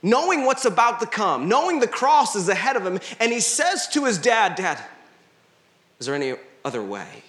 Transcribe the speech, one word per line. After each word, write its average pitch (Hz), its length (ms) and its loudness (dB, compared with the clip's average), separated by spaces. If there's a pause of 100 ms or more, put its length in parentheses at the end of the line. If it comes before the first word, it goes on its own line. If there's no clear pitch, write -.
knowing 285 420 2
what's 262 220 2
about 233 340 2
to 226 60 -2
come, 160 420 -2
knowing 302 320 2
the 233 80 2
cross 277 480 2
is 190 140 -2
ahead 214 260 0
of 190 80 -2
him, 185 160 -4 (180)
and 233 140 2
he 233 80 -2
says 349 480 0
to 285 160 -2
his 226 140 2
dad, 214 360 2
"Dad, 175 240 -4 (1200)
is 123 60 -12
there 135 100 -4
any 135 200 -4 (300)
other 123 180 -6
way? 98 240 -8 (220)